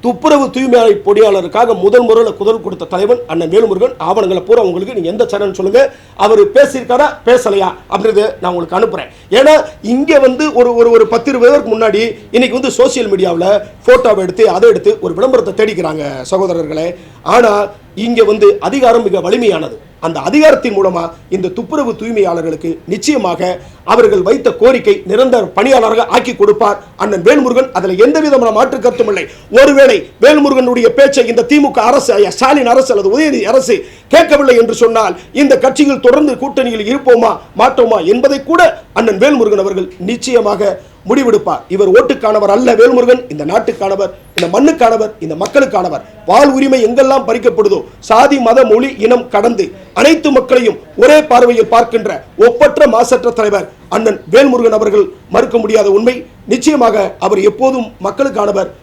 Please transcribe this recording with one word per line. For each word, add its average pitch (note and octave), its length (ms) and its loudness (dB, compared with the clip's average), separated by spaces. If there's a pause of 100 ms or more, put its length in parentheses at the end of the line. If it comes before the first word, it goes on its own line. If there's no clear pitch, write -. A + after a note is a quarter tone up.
துப்புரவு C#4 480 0
தூய்மையாளர் A#3 560 0
பொறியாளருக்காக G#3 720 0
முதல் G3+ 220 4
முறையில A3+ 340 2
குரல் A3 260 -2
கொடுத்த F#3 240 -10
தலைவன் G#3 420 -2
அண்ணன் E3 220 -4
வேல்முருகன். G#3 480 0
ஆவணங்களை F#3 460 -4
பூரா A3+ 180 2
உங்களுக்கு, F#3+ 320 -4
நீங்க F3 160 -4
எந்த G#3+ 160 -2
சேனல் G3+ 280 -4
சொல்லுங்க, G3+ 380 0 (260)
அவரு G#3 360 2
பேசியிருக்காரா, C4 600 0 (120)
பேசலையா G#3 480 0 (160)
அப்படின்றத G#3 520 -2
நான் F3+ 120 -6
உங்களுக்கு F3 260 -4
அனுப்புறேன். D#3+ 280 -6 (220)
ஏன்னா, C#4+ 360 4 (160)
இங்க C#4 380 0
வந்து B3+ 340 0
ஒரு, A#3+ 220 2
ஒரு, A#3 140 4
ஒரு A3+ 180 4
பத்து, A#3 220 -4
இருபது B3 220 2
பேருக்கு A3 260 0
முன்னாடி A3 420 -2 (120)
இன்னைக்கு B3 280 0
வந்து B3+ 180 -4
சோசியல் B3+ 300 0
மீடியாவுல F#3 540 -2 (240)
போட்டோவை A#3+ 320 4
எடுத்து, F#3+ 320 0
அதை G3 200 4
எடுத்து G3+ 320 0
ஒரு F3 120 -6
விளம்பரத்தை A3 400 -2
தேடிக்கிறாங்க E3+ 520 -4 (260)
சகோதரர்களே. E3+ 640 -4 (280)
ஆனா, G#3 440 0 (280)
இங்க A3+ 280 0
வந்து G#3 360 4
அதிகாரம் A#3 440 0
மிக F#3+ 160 -2
வலிமையானது. F#3 580 -4 (240)
அந்த D#3+ 180 -6
அதிகாரத்தின் A3+ 680 0
மூலமா E3+ 260 -4 (180)
இந்த F#3 180 -4
துப்புரவு A#3 480 -6
தூய்மையாளர்களுக்கு E3+ 840 -4 (100)
நிச்சயமாக F3+ 720 -4 (240)
அவர்கள் G3+ 380 2
வைத்த A3+ 300 0
கோரிக்கை A3+ 540 0
நிரந்தர A3+ 400 0
பணியாளராக A3+ 600 0
ஆக்கி A#3+ 300 -4
கொடுப்பார் G3+ 480 0 (140)
அண்ணன் G3 240 -4
வேல்முருகன். B3+ 520 2
அதுல F#3+ 200 -4
எந்த C4+ 260 2
விதமான C4+ 320 0
மாற்று B3+ 280 -2
கருத்தும் A3 280 0
இல்லை. F#3 180 -4 (260)
ஒருவேளை C4+ 580 4 (120)
வேல்முருகனுடைய C4 640 2
பேச்சை C4 420 2
இந்த A#3 160 0
தி D4 160 2
மு C#4+ 120 0
க A#3+ 100 -2
அரசு, A#3+ 320 0
ஐயா G3 160 2
ஸ்டாலின் C4 360 0
அரசு C4 280 2
அல்லது G3+ 260 0
உதயநிதி D4+ 220 0
அரசு G3+ 440 0 (220)
கேட்கவில்லை C#4+ 500 4
என்று A#3 160 2
சொன்னால், A3+ 440 0 (160)
இந்த C#4 240 2
கட்சியில் C4+ 420 0
தொடர்ந்து C4+ 360 2
கூட்டணியில் A#3+ 600 -4
இருப்போமா, A#3 420 2 (200)
மாட்டோமா A3+ 460 0
என்பதை B3 400 0
கூட E4+ 380 0 (120)
அண்ணன் G#3+ 240 -2
வேல்முருகன் A3 420 2
அவர்கள் F#3+ 380 -4
நிச்சயமாக G#3 840 -4 (260)
முடிவெடுப்பார். G#3+ 600 -2
இவர் F#3+ 240 0
ஓட்டுக்கானவர் G#3+ 580 -2
அல்ல A#3 260 0
வேல்முருகன், B3 540 2
இந்த D3+ 160 -10
நாட்டுக்கானவர், G3 640 -4 (260)
இந்த F3 240 -2
மண்ணுக்கானவர், A3+ 600 0
இந்த D#3+ 160 -10
மக்களுக்கானவர். F3+ 680 -2 (240)
வாழ் B3+ 240 4
உரிமை C4 360 0
எங்கெல்லாம் C4 420 0
பறிக்கப்படுதோ, G3+ 560 0 (160)
சாதி, C4+ 400 2
மத, A#3 240 4
மொழி, A#3+ 340 0
இனம் A#3 320 0
கடந்து G3+ 420 -2 (220)
அனைத்து D4+ 380 2
மக்களையும் A#3+ 460 0 (200)
ஒரே D4 260 4
பார்வையில் A#3+ 420 2
பார்க்கின்ற A3+ 580 -2 (140)
ஒப்பற்ற C#4+ 500 4
மாசற்ற A#3+ 440 0
தலைவர் G#3 380 -4 (200)
அண்ணன் G#3+ 320 -2 (100)
வேல்முருகன் A#3+ 400 2
அவர்கள் G#3+ 380 0 (200)
மறுக்க A#3 280 -2
முடியாத G#3+ 320 0
உண்மை. A#3 360 0 (220)
நிச்சயமாக A3+ 720 0
அவர் F#3+ 200 -2
எப்போதும் A#3 520 -2 (120)
மக்களுக்கானவர் G3+ 640 -6 (160)